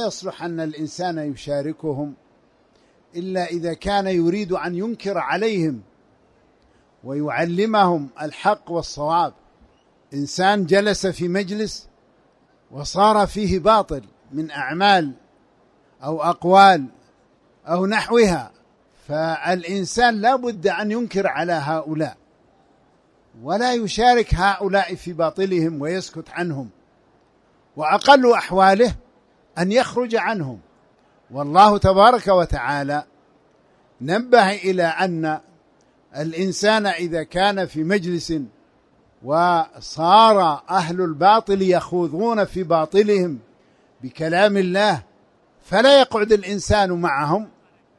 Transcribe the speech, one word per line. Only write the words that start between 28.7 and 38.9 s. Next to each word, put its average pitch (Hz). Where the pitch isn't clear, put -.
أن 180
يخرج 233
عنهم. 175
والله 147
تبارك 196
وتعالى 143
نبه 214
إلى 185
أن 160
الإنسان 190
إذا 170
كان 190
في 156
مجلس 175